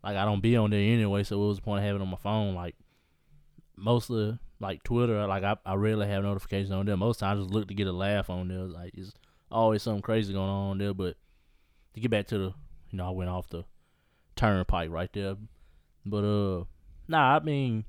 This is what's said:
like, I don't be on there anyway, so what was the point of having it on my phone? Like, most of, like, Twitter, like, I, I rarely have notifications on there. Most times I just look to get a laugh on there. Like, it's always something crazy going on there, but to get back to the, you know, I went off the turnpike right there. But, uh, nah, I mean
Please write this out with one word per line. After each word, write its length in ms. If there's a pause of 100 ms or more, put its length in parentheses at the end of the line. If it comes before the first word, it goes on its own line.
like, 120
I 100
don't 160
be 140
on 140
there 100
anyway, 440
so 160
what 80
was 100
the 60
point 160
of 60
having 160
it 40
on 60
my 60
phone? 380
Like, 200 (1000)
most 340
of, 280 (220)
like, 240
Twitter, 440
like, 160
I, 220
I 80
rarely 340
have 160
notifications 480
on 140
there. 100
Most 240
times 200
I 40
just 100
look 140
to 60
get 140
a 40
laugh 380
on 180
there. 120
Like, 360
it's 160 (400)
always 320
something 200
crazy 300
going 160
on 280
there, 160
but 240 (760)
to 40
get 120
back 160
to 100
the, 160 (380)
you 60
know, 100
I 40
went 200
off 180
the 140 (720)
turnpike 560
right 200
there. 240 (720)
But, 180
uh, 400 (440)
nah, 280
I 80
mean 460